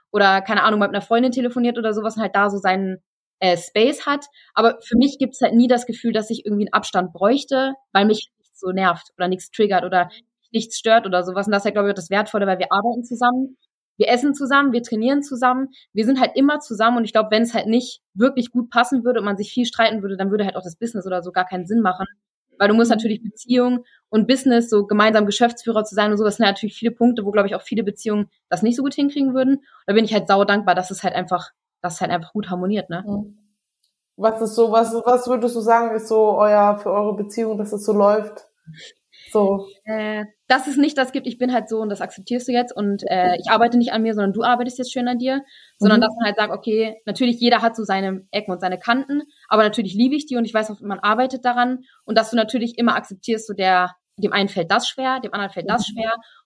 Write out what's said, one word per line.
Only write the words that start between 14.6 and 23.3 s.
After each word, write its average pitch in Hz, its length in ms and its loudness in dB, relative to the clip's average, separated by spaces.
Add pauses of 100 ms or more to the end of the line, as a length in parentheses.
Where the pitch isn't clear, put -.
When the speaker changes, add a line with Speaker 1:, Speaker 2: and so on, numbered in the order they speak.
Speaker 1:
wir 233 100 0
trainieren 240 420 -2
zusammen, 262 460 -2 (240)
wir 214 120 0
sind 262 160 2
halt 240 140 2
immer 285 240 2
zusammen. 233 380 0
Und 226 80 0
ich 196 80 -8
glaub, 220 180 2
wenn's 226 220 2
halt - 140 -2
nicht 240 340 0 (120)
wirklich 247 380 0
gut 240 180 -4
passen 240 340 2
würde 240 160 0
und 196 60 -4
man 202 120 -2
sich 202 140 -6
viel 247 140 0
streiten 226 360 0
würde, 196 160 -6
dann 190 140 -2
würde 208 140 0
halt 190 100 -4
auch 180 80 -8
das 170 140 -14
Business 220 280 -8
oder 180 160 -4
so 180 100 -10
gar 180 140 -2
keinen 185 220 -8
Sinn 226 140 0
machen. 185 240 -2 (520)
Weil 202 120 4
du 208 40 4
musst 226 160 4
natürlich 220 340 0
Beziehung 247 600 -2 (240)